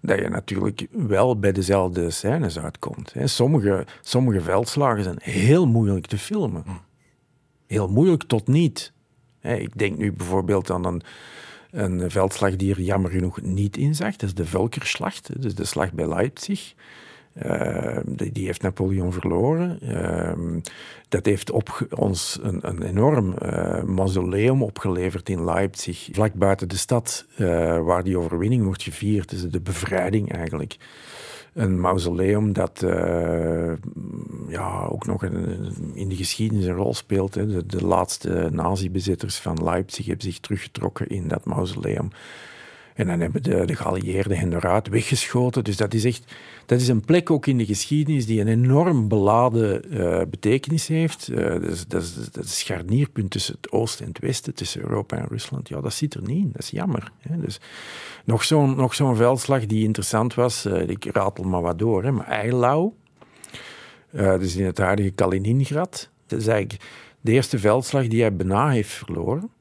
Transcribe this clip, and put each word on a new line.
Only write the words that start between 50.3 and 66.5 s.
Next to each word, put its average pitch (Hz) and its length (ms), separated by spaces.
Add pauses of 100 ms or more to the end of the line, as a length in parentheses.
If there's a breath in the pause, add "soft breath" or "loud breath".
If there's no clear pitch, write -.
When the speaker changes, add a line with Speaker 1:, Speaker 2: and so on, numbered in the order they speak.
Speaker 1:
betekenis 135 560
heeft. 160 420
Eh, - 160
dat 85 180
is, 85 240
dat 87 160
is, 85 120
dat 57 100 (200)
is 95 60
het - 80
scharnierpunt 95 720
tussen - 300
het - 120
Oosten 110 320
en - 80
het - 80
Westen, - 340
tussen - 260
Europa - 360
en - 120
Rusland. - 400
Ja, - 120
dat - 140
zit 151 200
er - 80
niet 120 160
in. 185 140
Dat - 100
is - 80
jammer, - 400 (100)
hè. 165 200
Dus... - 200 (640 loud breath)
Nog 113 200
zo'n, 143 320
nog 131 180
zo'n 131 220
veldslag 123 500
die 110 180
interessant 110 500
was, 120 300
eh, 90 240
ik 98 240
ratel 98 320
maar 90 180
wat 85 160
door, 104 260
hè, 135 80
maar 110 140
Eylau, 123 640 (1160 loud breath)
eh, 95 280
dus 90 180
in 98 80
het 92 140
huidige 98 320
Kaliningrad, 113 1000 (180)
dat 123 140
is 104 60
eigenlijk 104 360 (380 loud breath)